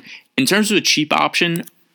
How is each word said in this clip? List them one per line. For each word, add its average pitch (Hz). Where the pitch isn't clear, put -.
In 131
terms 110
of -
a 143
cheap 147
option 165